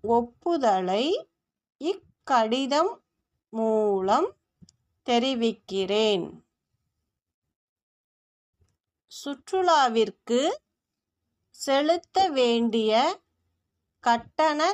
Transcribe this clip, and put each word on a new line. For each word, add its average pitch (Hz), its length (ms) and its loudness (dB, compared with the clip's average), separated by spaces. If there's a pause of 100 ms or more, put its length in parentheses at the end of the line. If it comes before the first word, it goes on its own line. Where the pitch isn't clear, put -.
ஒப்புதலை 233 1000 0 (760)
இக்கடிதம் 269 1120 -2 (600)
மூலம் 220 760 0 (760)
தெரிவிக்கிறேன். 220 1200 0 (2750)
சுற்றுலாவிற்கு 277 1300 0 (1160)
செலுத்த 339 760 0
வேண்டிய 233 640 0 (1080)
கட்டண 294 560 0 (140)